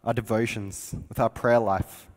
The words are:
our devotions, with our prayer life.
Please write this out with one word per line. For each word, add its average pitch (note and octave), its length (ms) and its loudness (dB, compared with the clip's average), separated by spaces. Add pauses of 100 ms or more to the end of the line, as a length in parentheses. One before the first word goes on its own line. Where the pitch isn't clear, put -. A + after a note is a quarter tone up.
our A#2 100 -2
devotions, A2+ 800 -4 (140)
with - 120 -10
our A#2 100 4
prayer A#2+ 300 4
life. G2 580 -2